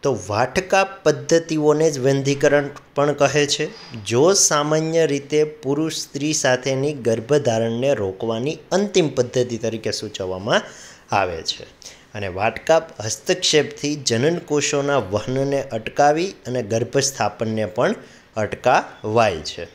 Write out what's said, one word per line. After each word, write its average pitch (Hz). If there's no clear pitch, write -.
તો 143
વાટકા 131
પદ્ધતિઓને 151
જ 143
વંધ્યીકરણ 139
પણ 143
કહે 143
છે. 147
જો 117
સામાન્ય 160
રીતે 147
પુરુષ 151
સ્ત્રી 147
સાથેની 135
ગર્ભધારણને 117
રોકવાની 113
અંતિમ 196
પદ્ધતિ 123
તરીકે 110
સૂચવવામાં 101
આવે 90
છે. -
અને 101
વાટકા 113
હસ્તક્ષેપથી 151
જનનકોષોના 143
વહનને 135
અટકાવી 147
અને 123
ગર્ભસ્થાપનને 110
પણ 143
અટકાવાય 110
છે. -